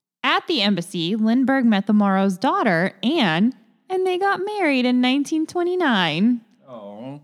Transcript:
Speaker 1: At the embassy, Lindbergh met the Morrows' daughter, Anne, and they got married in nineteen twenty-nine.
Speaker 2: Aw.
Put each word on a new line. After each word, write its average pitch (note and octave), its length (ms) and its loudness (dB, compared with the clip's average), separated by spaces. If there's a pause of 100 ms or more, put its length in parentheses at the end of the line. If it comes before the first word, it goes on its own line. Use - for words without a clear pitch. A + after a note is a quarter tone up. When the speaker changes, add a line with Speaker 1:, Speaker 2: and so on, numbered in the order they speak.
(240)
Speaker 1:
At D#4+ 240 0
the D4+ 140 0
embassy, F3+ 520 -2
Lindbergh A#3+ 520 2
met G3+ 200 2
the A3+ 60 2
Morrows' G3 460 2
daughter, B3 640 0
Anne, A3+ 520 2 (360)
and F#4 160 -2
they F4+ 120 -2
got G4 260 -2
married F4 420 0
in B3 140 2
nineteen C#4+ 460 0
twenty-nine. A#3+ 960 0 (280)
Speaker 2:
Aw. A2+ 560 -14